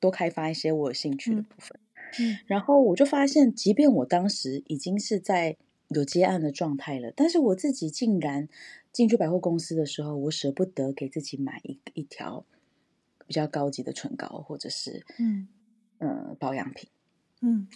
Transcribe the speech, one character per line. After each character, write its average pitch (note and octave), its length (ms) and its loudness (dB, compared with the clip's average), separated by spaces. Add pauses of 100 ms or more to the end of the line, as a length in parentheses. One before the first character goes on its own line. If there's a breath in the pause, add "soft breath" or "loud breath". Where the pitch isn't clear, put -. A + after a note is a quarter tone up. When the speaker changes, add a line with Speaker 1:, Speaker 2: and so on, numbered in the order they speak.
Speaker 1:
多 F#3 100 4
开 F3 200 0
发 D#3+ 180 -2
一 D#3+ 60 -2
些 D#3+ 180 0
我 D3+ 160 0
有 B2 40 -4
兴 C#3 260 -4
趣 A3+ 160 -2
的 G#3 80 -2
部 - 160 -14
分。 - 200 -20 (400 loud breath)
Speaker 2:
嗯。 A#3 140 0
嗯。 G3 140 -6
Speaker 1:
然 G3+ 140 0
后 C#4+ 200 6
我 G3+ 160 6
就 C#4 80 6
发 C#4 220 4
现， C#4 280 6
即 - 200 2
便 C#4+ 180 8
我 C3+ 140 2
当 F3+ 220 2
时 C#3 400 -4
已 D#3 80 -4
经 F#3 220 -4
是 G3+ 200 -2
在 F3 380 0 (320)
有 D3 160 0
接 E3+ 180 2
案 F#3 180 4
的 D3+ 120 0
状 D3 240 -2
态 C#3 220 -8
了， A#2+ 160 -8
但 D4+ 140 4
是 F4 100 2
我 C#4 160 4
自 D4 180 0
己 E3 180 -6
竟 G#3 300 0
然 D3 280 -2 (440 loud breath)
进 A#3 160 4
去 A3+ 80 6
百 E3 120 0
货 F3 100 2
公 E3+ 200 0
司 E3 160 -6
的 D#3+ 100 0
时 D3 180 -6
候， D3 140 -6
我 C#3+ 140 -2
舍 C#3 220 -2
不 F#3 120 -2
得 C#3 280 -2
给 C#3 160 -8
自 D#3 120 -8
己 C#3+ 160 -10
买 C3+ 280 -6
一， C#3 140 -12 (160)
一 - 80 -8
条 - 420 -12 (840)
比 - 80 -10
较 D3+ 120 2
高 C#3+ 240 -2
级 C3 120 -6
的 C3 100 -8
唇 - 220 -8
膏， - 120 -8 (200)
或 - 100 -10
者 - 120 -12
是， - 360 -10 (140)
Speaker 2:
嗯。 G#3 300 -2 (500)
Speaker 1:
呃， - 400 -6
保 C3+ 160 -4
养 C3 180 -6
品。 - 160 -18 (520)
Speaker 2:
嗯。 A3+ 360 0